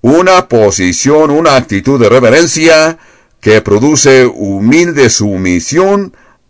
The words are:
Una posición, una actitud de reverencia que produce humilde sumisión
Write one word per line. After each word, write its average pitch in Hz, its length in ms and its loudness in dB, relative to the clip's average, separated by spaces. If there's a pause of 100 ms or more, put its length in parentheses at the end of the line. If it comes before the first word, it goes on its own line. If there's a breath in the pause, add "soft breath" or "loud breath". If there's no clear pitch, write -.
Una 180 460 2
posición, 117 800 0
una 160 260 0
actitud 131 440 -2
de 110 80 2
reverencia 156 880 0 (420 soft breath)
que 107 220 0
produce 131 640 0
humilde 120 880 -2
sumisión 104 1040 -4 (340 soft breath)